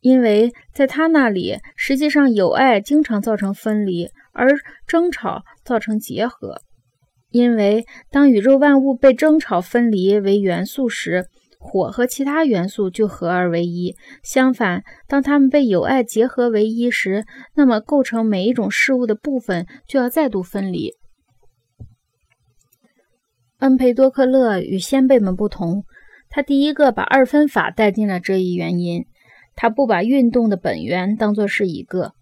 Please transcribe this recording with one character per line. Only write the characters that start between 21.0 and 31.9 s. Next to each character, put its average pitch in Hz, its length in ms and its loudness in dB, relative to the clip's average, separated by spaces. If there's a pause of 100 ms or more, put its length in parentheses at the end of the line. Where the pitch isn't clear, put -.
恩 262 180 4
培 247 160 4
多 262 160 4
克 262 160 0
勒 254 360 2
与 - 180 -4
先 262 300 0
辈 262 100 6
们 190 160 0
不 208 140 -4
同， 190 360 -6 (440)
他 - 140 -6
第 277 200 0
一 302 100 0
个 277 200 2
把 196 100 -6
二 262 240 2
分 294 220 2
法 175 240 -4
带 214 180 0
进 208 160 -4
了 185 140 -4
这 190 160 -4
一 185 180 -2
原 175 240 -4
因。 175 260 -6 (540)
他 233 120 0
不 262 160 -2
把 190 180 0
运 247 260 2
动 226 200 0
的 196 80 -2
本 95 240 -6
源 185 340 -4
当 208 180 0
作 208 140 -2
是 202 180 -4
一 165 160 -8
个 180 400 -6